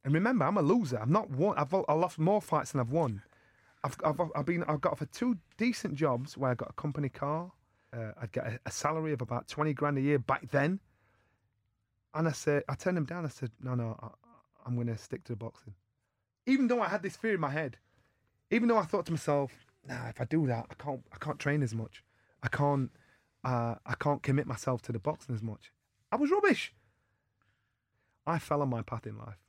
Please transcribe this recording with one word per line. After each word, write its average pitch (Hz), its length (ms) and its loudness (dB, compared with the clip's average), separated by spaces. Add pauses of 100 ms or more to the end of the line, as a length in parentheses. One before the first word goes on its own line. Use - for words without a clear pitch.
And 139 100 4
remember, 202 300 4
I'm 180 120 2
a 185 60 4
loser. 151 340 4
I'm 110 160 2
not 214 160 2
one. 156 300 2
I've, 143 160 0
I 185 180 2
lost 165 260 2
more 190 220 4
fights - 320 -2
than 139 80 0
I've 120 120 -2
won. 131 280 0 (640)
I've, 139 220 -4
I've, 156 160 2 (140)
I've 147 120 -2
been, 175 180 0
I've 151 160 0
got - 120 0
offered - 200 -6
two 240 240 0 (220)
decent 220 380 0
jobs 135 420 0
where 127 140 2
I - 20 4
got - 160 -6
a - 40 -16
company 143 340 -2
car. 160 420 -4 (420)
Uh, 113 200 -8 (100)
I'd 117 100 -8
get 127 140 -2
a, 117 180 -6
a - 60 -8
salary 156 420 -2
of 123 80 -4
about 120 280 -4
twenty 151 260 0
grand 143 240 0
a - 20 0
year 143 180 4
back 131 320 -2
then. 151 280 2 (1400)
And 160 140 2
I 147 40 0
said, 147 360 2
I 139 60 -2
turned 180 220 -2
them 151 100 0
down. 170 200 -6
I - 20 -4
said, 127 220 -8 (100)
"No, 127 140 -4
no, 117 260 -2
I, 113 80 -12 (560)
I'm 123 120 -2
gonna 120 200 -2
stick - 280 -10
to - 80 -8
the 113 40 -4
boxing." 110 380 -14 (720)
Even 269 220 4
though 240 120 2
I 196 80 0
had 190 140 0
this 190 140 -6
fear 220 180 0
in 175 60 0
my 143 100 0
head, 147 260 -4 (720)
even 233 180 4
though 226 100 6
I 190 60 2
thought 180 220 0
to 170 60 -2
myself, 143 400 2 (340)
"Nah, 123 220 -6
if 113 120 -8
I 120 40 0
do 156 220 2
that, 117 240 0
I - 40 -14
can't, 135 280 -8 (100)
I - 40 -20
can't 151 220 -6
train 147 240 0
as 113 120 0
much. 110 300 -8 (380)
I 127 60 -2
can't, 143 420 2 (540)
uh, 117 300 0 (100)
I 123 140 -4
can't 147 240 0
commit 139 240 2
myself 123 360 -4
to - 100 -8
the 113 80 -4
boxing 151 340 -4
as 104 80 -4
much." 110 300 -10 (400)
I 226 40 0
was 285 140 2
rubbish. 403 420 4 (1500)
I 160 120 0
fell 147 240 0
on 135 80 0
my 117 120 -2
path 113 240 -8
in 107 120 -10
life. 110 200 -14 (100)